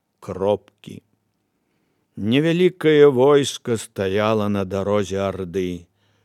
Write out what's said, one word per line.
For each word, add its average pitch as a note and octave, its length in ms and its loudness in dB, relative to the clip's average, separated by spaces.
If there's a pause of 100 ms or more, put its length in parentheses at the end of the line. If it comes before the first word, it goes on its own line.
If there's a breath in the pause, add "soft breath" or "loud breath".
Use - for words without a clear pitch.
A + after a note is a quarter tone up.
(200)
кропкі. G2 840 -6 (1160)
Невялікае D3+ 960 4
войска B2+ 640 0
стаяла G#2 720 -2
на G2+ 160 -4
дарозе G2 600 -4
Арды. F2+ 640 -6 (380)